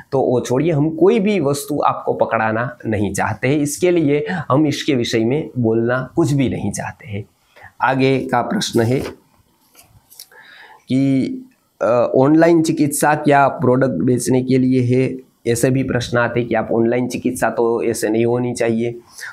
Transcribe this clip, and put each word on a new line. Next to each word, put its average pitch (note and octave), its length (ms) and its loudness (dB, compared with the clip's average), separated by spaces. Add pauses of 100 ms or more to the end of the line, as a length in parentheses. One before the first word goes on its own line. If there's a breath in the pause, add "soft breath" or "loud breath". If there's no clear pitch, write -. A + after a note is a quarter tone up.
(120)
तो C3+ 100 0
वो B2 200 2
छोड़िए। C#3 300 0
हम D3+ 180 0
कोई G3 300 4
भी G3+ 200 0
वस्तु C#3+ 460 -2
आपको - 280 0
पकड़ाना A2+ 720 -2
नहीं A2 280 -2
चाहते A#2 340 -4
हैं, D3 100 0
इसके D3 340 0
लिए D3 340 0 (240 loud breath)
हम D3 180 2
इसके C#3+ 280 -2
विषय A#2 240 -2
में C3 300 -2 (100)
बोलना A#2 560 0
कुछ D3+ 160 2
भी C3+ 180 0
नहीं G2 220 -4
चाहते - 360 -12
हैं। G#2 180 -10 (560 loud breath)
आगे C3 380 2
का A#2+ 220 -2
प्रश्न - 400 -2
है A#2+ 180 0 (1900 loud breath)
कि, C3+ 340 2 (580)
अ, A#2 340 2
online D#3+ 460 6
चिकित्सा D3+ 540 0
क्या C#3 320 4
product B2 560 0
बेचने B2 400 0
के C3 140 2
लिए B2+ 240 2
है? B2+ 440 0 (220)
ऐसे A#2+ 220 2
भी C3 140 0
प्रश्न B2 340 -2
आते A#2+ 220 0
हैं A#2 100 -4
कि A#2 60 -2
आप A2 160 -2
online A#2 360 0
चिकित्सा B2 420 -4
तो A#2 340 0
ऐसे A2 260 -2
नहीं A2+ 160 2
होनी B2 280 -2
चाहिए, A#2 460 -2 (340 loud breath)